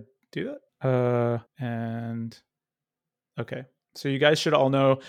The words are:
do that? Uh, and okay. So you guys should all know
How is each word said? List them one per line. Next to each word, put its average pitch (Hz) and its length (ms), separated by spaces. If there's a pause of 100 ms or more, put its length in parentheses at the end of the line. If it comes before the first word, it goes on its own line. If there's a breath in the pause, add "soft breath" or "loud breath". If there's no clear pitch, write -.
(320)
do 240 240 (240)
that? 135 80
Uh, 123 500 (240)
and 117 720 (1040)
okay. 120 260 (320)
So - 120
you 135 100
guys 147 220
should 156 140
all 135 160
know 135 280 (100)